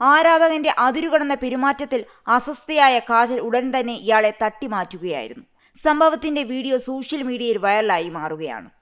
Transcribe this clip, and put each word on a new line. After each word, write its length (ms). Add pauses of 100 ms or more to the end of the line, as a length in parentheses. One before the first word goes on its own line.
ആരാധകന്റെ 800
അതിരുകടന്ന 560
പെരുമാറ്റത്തിൽ 680 (240)
അസ്വസ്ഥയായ 720
കാജൽ 420
ഉടൻ 400
തന്നെ 140
ഇയാളെ 380 (100)
തട്ടിമാറ്റുകയായിരുന്നു. 1040 (400)
സംഭവത്തിന്റെ 580
വീഡിയോ 360
സോഷ്യൽ 440
മീഡിയയിൽ 360
വൈറലായി 500
മാറുകയാണ്. 600 (120)